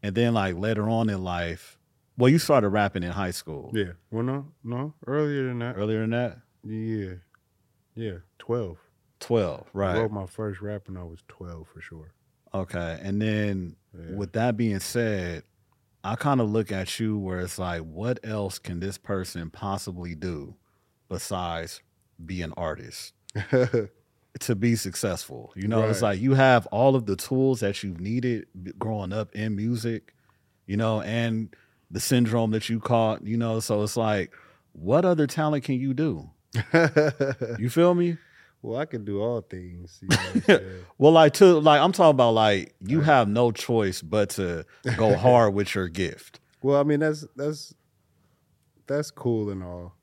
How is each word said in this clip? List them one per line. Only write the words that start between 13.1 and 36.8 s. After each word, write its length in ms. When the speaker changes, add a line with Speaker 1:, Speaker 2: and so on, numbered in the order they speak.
Speaker 1:
then 540
Speaker 2:
Yeah. 200
Speaker 1:
with 160
that 240
being 240
said, 640
I 140
kinda 260
look 300
at 260
you 200
where 220
it's 180
like, 240
what 420
else 340
can 220
this 180
person 520
possibly 680
do 400
besides 760
be 160
an 140
artist 560
Speaker 2:
<laughs> 1040
Speaker 1:
to 160
be 200
successful? 800
You 120
know, 200
it's 140
Speaker 2:
Right. 120
Speaker 1:
like 60
you 140
have 320
all 300
of 100
the 100
tools 440
that 220
you've 180
needed 460
b-, 160
growing 340
up 220
in 220
music, 580
you 100
know, 260
and 520
the 100
syndrome 520
that 160
you 120
caught, 460
you 100
know, 240
so 220
it's 140
like, 360
what 320
other 220
talent 380
can 140
you 160
do? 360
Speaker 2:
<laughs> 1040